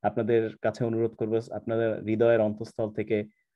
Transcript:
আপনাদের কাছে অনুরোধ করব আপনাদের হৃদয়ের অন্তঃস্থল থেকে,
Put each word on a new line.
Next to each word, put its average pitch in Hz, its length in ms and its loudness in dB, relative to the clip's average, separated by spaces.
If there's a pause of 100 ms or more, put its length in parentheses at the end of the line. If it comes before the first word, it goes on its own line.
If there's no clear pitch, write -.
আপনাদের 113 540 0
কাছে 113 280 -2
অনুরোধ 113 300 0
করব 113 260 -2 (100)
আপনাদের 113 540 -2
হৃদয়ের 113 360 4
অন্তঃস্থল 107 520 -2
থেকে, 107 320 -2 (320)